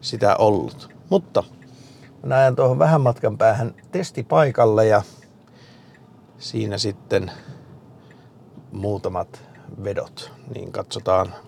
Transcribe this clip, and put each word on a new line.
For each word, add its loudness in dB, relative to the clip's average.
sitä 0
ollut. 0
Mutta 0
mä -4
ajan 4
tuohon 2
vähän 4
matkan -2
päähän 0
testipaikalle 2
ja 4
siinä -6
sitten -4
muutamat -8
vedot, -10
niin -14
katsotaan, -2